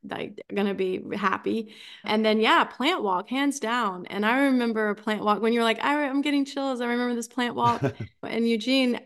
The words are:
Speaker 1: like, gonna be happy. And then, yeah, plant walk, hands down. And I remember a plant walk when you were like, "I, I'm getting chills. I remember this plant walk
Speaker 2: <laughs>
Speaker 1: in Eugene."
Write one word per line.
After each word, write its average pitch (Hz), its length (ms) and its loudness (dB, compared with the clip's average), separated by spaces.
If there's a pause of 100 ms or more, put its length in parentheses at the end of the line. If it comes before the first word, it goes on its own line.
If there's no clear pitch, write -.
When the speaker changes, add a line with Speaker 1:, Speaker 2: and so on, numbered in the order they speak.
Speaker 1:
like, - 400 -10 (100)
gonna 202 220 0
be 185 260 -4 (160)
happy. 202 600 -2 (280)
And 220 220 2
then, 214 140 4
yeah, 277 240 4
plant 285 400 -2
walk, 185 240 -2
hands 277 320 -2
down. 214 460 -2
And 202 200 -2
I 247 200 4
remember 233 420 2
a 202 80 0
plant 214 260 -4
walk 208 180 2
when 226 120 2
you 240 80 2
were 226 40 4
like, 220 160 2
"I, 285 280 0
I'm 277 140 -2
getting 285 220 2
chills. 269 360 -4
I 247 80 -2
remember 240 260 0
this 233 140 -6
plant 240 260 -4
walk 240 340 2 (120)
Speaker 2:
<laughs> - 280 -12
Speaker 1:
in 226 180 0
Eugene." 240 600 2